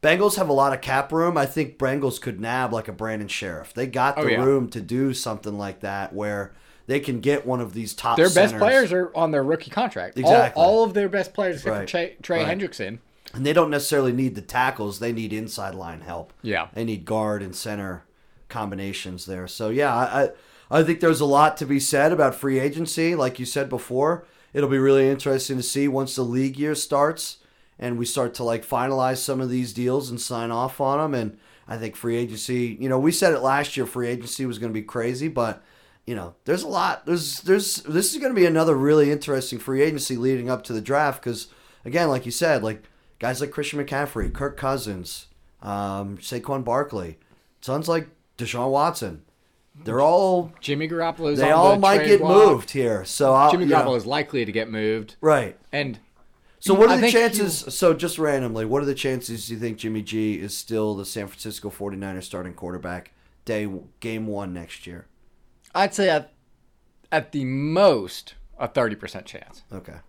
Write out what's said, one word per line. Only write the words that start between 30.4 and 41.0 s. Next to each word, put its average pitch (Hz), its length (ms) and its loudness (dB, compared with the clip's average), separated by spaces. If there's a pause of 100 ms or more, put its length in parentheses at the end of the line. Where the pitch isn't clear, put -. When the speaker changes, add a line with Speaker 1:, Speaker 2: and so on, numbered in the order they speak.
Speaker 1:
off 120 300 -4
on 139 200 2
'em. 151 140 -2
And 110 240 -4 (280)
I 113 120 -10
think 110 180 -8
free 117 200 -4
agency, 120 600 -4
you 131 100 -4
know, 131 100 2
we 151 140 4
said 170 200 4
it 139 80 0
last 139 360 0
year, 127 100 -2
free 120 220 -4
agency 120 380 -6
was 117 120 -6
gonna 113 160 -6
be 110 80 -4
crazy, 123 460 -4
but, 120 340 -4 (440)
you 120 80 -6
know, 87 200 -10 (100)
there's 180 180 0
a 320 60 -8
lot, - 380 -2
there's, 165 340 -2
there's, 196 440 2
this 160 300 0
is 302 60 -6
gonna 262 140 0
be 190 120 6
another 160 300 6
really 143 340 6
interesting 139 480 -2
free 135 240 0
agency 147 340 0
leading 123 340 0
up 123 140 -2
to - 80 -10
the 113 100 -4
draft. 139 400 0